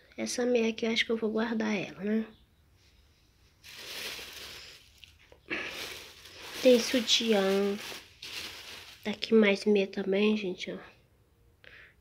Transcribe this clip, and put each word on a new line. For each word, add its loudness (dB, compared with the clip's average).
Essa -4
meia 2
aqui -4
eu 0
acho 0
que -4
eu 0
vou -2
guardar -2
ela, -8
né? 0
Tem 10
sutiã. 2
Tá -4
aqui 0
mais 6
meia 4
também, 2
gente, -6
ó. -10